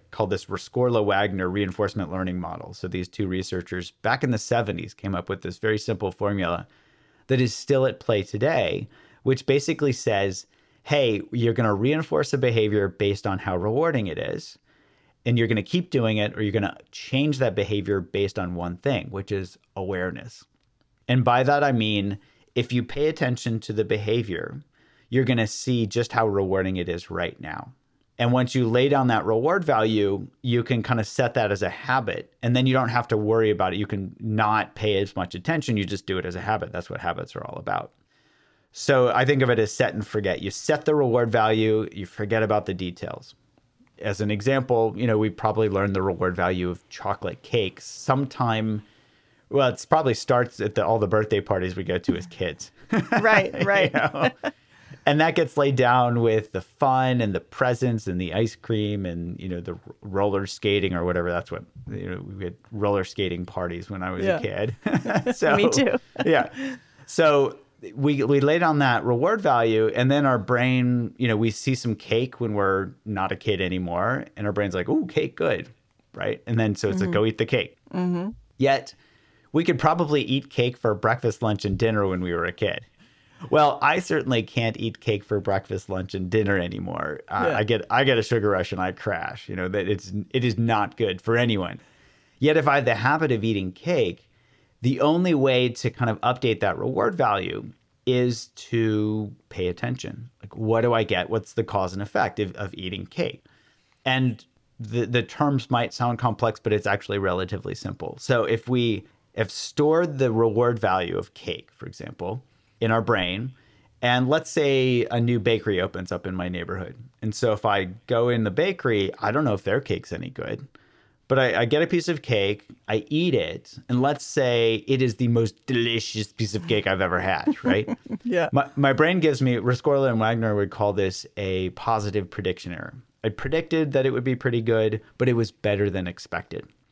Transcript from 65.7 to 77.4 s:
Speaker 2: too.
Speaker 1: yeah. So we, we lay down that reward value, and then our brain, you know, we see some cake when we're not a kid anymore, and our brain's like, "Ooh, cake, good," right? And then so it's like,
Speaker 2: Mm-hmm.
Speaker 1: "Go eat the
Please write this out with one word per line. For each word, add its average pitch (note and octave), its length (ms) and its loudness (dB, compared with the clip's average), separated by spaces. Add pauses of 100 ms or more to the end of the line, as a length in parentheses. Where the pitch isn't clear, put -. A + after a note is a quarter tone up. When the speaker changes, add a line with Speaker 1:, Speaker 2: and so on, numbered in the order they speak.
Speaker 2:
too. C4 260 2 (280)
Speaker 1:
yeah. D#3 260 2 (560)
So D3 520 2 (380)
we, C#3 260 0
we C#3 180 4
lay D3+ 200 4
down D#3+ 180 2
that B2+ 260 2
reward D3+ 360 2
value, A#2 480 4
and B2 220 2
then C#3+ 140 4
our C3 140 4
brain, B2 800 0
you B2 80 0
know, A2 100 2
we A2+ 140 2
see C3 240 -2
some A#2 220 -2
cake B2 420 -2
when A2 160 -2
we're F#2+ 360 2 (140)
not G2 280 -2
a F#2+ 40 -2
kid G2 240 -2
anymore, F#2 640 -2 (100)
and G#2 100 -4
our G#2 60 0
brain's G2 220 0
like, F2+ 140 -2
"Ooh, D#4 180 0
cake, - 280 -2
good," F2 340 -2 (460)
right? G#2 320 -4
And A#2 140 0
then G#2+ 160 2
so G#2+ 120 -2
it's F#2+ 120 0
like, F#2+ 80 0
Speaker 2:
Mm-hmm. F2 60 -2
Speaker 1:
"Go G#2 120 4
eat A2+ 120 -2
the A2+ 80 0